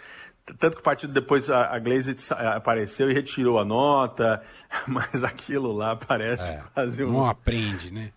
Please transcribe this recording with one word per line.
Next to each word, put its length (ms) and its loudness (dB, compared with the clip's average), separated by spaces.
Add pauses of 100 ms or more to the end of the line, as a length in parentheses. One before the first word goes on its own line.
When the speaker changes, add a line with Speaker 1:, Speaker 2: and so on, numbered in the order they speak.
(460)
Speaker 1:
T-, 80 -18
tanto 220 2
que 60 -20
o 20 -20
partido 280 0
depois, 380 2
a, 260 4
a 40 -2
Glaze 400 0
sa-, 360 -2
apareceu 540 0
e 40 4
retirou 460 2
a 60 2
nota, 800 2 (220)
<laughs> 220 -8
mas 360 -2
aquilo 480 -4
lá 240 -2
parece 480 -2
Speaker 2:
É, 200 -8 (100)
Speaker 1:
quase 300 -2
um 80 -2
Speaker 2:
não 140 2
aprende, 680 -2
né? 260 -10